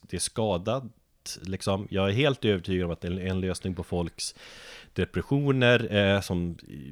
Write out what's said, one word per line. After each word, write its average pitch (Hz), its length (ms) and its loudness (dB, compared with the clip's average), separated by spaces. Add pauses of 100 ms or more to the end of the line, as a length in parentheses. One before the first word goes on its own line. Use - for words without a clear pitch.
det - 140 -10
är 87 40 -4
skadat, 110 640 -2 (560)
liksom. 98 500 -4
Jag 95 180 2
är 98 40 2
helt 139 320 0
övertygad 92 400 2
om 85 60 -2
att 82 140 -6
en, 90 140 -2
en 92 220 -2
lösning 92 340 -2
på 90 100 -6
folks - 500 -4 (580)
depressioner, 131 1040 2
eh, 101 240 6
som 87 360 -2 (360)